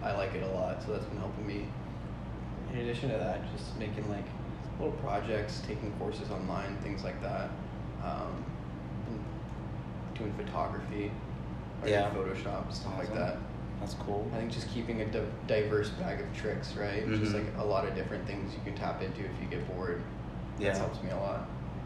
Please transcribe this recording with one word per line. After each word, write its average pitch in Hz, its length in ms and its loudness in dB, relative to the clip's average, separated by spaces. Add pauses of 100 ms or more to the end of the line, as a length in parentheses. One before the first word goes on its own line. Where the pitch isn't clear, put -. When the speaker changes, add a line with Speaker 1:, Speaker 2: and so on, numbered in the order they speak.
Speaker 1:
I 104 140 2
like 95 180 2
it 92 80 0
a 95 60 0
lot, 92 340 2
so 107 100 0
that's 104 140 2
been - 120 -2
helping 95 280 -2
me. 101 200 0 (1040)
In 123 60 2
addition 120 320 2
to 107 80 4
that, 92 220 2 (160)
just - 220 -4
making, 107 320 -2
like, 101 140 0 (540)
little - 200 2
projects, 107 680 2
taking 104 320 0
courses 101 320 -2
online, 95 480 0
things 98 260 -2
like 104 180 -2
that. 95 280 0 (540)
Um, 87 400 -2 (640)
been - 180 -2 (920)
doing 104 180 0 (140)
photography, 104 640 0 (680)
writing 104 140 6
Speaker 2:
Yeah. 101 160 6
Speaker 1:
Photoshop, 95 600 0
stuff - 260 -2
like 90 120 0
Speaker 2:
Awesome. - 80 0
Speaker 1:
that. 87 180 2 (440)
Speaker 2:
That's 98 140 -2
cool. 107 400 0
Speaker 1:
I 113 40 2
think 117 140 0
just - 180 -2
keeping 113 300 0
a 104 60 2
di-, 107 160 2 (240)
diverse 104 440 6
bag 98 300 0
of - 160 -2
tricks, - 400 0
right? 104 320 2
Just, 107 140 6 (100)
Speaker 2:
Mm-hmm. - 20 4
Speaker 1:
like, 101 120 2 (120)
a 107 60 2
lot 98 220 4
of 95 80 0
different 92 320 0
things 98 280 -2
you - 100 -4
can 98 100 -2
tap 92 280 0
into 92 220 -2
if 92 60 -2 (100)
you 90 100 -2
get 90 240 -2
bored. 87 280 0 (560)
That 104 60 0
Speaker 2:
Yeah. 98 140 6
Speaker 1:
helps 90 240 0
me 92 80 0
a 90 60 0
lot. 98 320 0 (380)